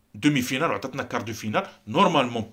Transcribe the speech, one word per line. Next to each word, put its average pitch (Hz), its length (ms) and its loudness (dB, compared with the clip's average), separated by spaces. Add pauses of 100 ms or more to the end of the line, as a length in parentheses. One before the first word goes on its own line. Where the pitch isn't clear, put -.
(140)
دومي 139 280 2
فينال 135 280 -2
وعطاتنا 127 320 -4
كاردو 113 300 -6
فينال. 113 340 -4 (200)
نورمالمون 123 680 2